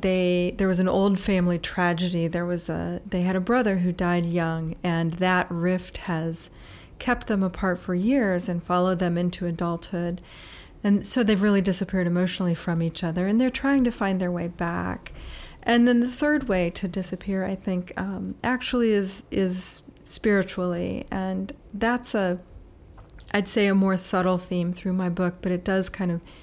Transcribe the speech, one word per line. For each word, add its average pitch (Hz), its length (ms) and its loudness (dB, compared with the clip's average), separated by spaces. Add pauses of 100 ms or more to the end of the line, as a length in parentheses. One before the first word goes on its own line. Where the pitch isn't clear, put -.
they, 180 560 2
there 196 100 2
was 185 120 2
an 185 100 4
old 196 300 4
family 180 380 2
tragedy. 175 680 0
There 170 180 -2
was 175 220 -2
a, 170 380 -4
they 190 160 -2
had 185 140 2
a 190 40 2
brother 214 380 2
who 180 140 2
died 175 340 0
young, 165 580 -2
and 165 300 0
that 180 360 2
rift 180 500 -2
has 165 500 -2 (500)
kept 247 280 -2
them 196 160 2
apart 185 360 0
for 180 160 -2
years 196 540 2
and 170 140 -2
followed 180 360 2
them 175 180 2
into 175 280 -2
adulthood. 170 760 -4 (600)
And 202 220 4
so - 180 2
they've 202 180 4
really 202 200 4
disappeared 185 460 0
emotionally 175 480 0
from 170 260 -2
each 165 220 -2
other, 175 240 0
and 214 120 4
they're 254 100 4
trying 269 360 2
to 240 60 2
find 196 280 0
their 180 120 0
way 170 160 -4
back. 175 640 -4 (500)
And 233 240 4
then 240 120 6
the 240 80 2
third 294 400 0
way 180 240 2
to 190 160 -6
disappear, 190 560 -4
I 190 120 -4
think, 180 440 -4
um, 190 440 -6
actually 247 480 0
is, 196 400 0
is 185 500 -2 (220)
spiritually. 180 1080 -2
And 190 420 -4 (220)
that's 226 400 -2
a, 185 260 0 (920)
I'd 202 140 2
say, 208 200 2
a 196 60 4
more 190 240 4
subtle 185 400 2
theme 180 360 -2
through 185 200 -4
my 185 160 0
book, 175 320 0
but 185 100 -2
it 180 120 -2
does 190 260 0
kind 180 220 -2
of 170 100 -2 (220)